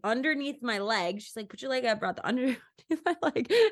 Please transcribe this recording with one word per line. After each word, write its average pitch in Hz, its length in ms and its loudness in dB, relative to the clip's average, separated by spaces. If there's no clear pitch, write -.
underneath 277 600 -2
my 226 160 -2
leg. 202 420 -2
She's - 160 -16
like, 214 140 -10
"Put 208 120 -18
your 269 80 -4
leg 254 140 0
up," 214 160 2
brought 185 160 -2
the - 100 -8
<laughs> - 0 -
underneath 247 320 0
my 349 180 2
leg. - 300 0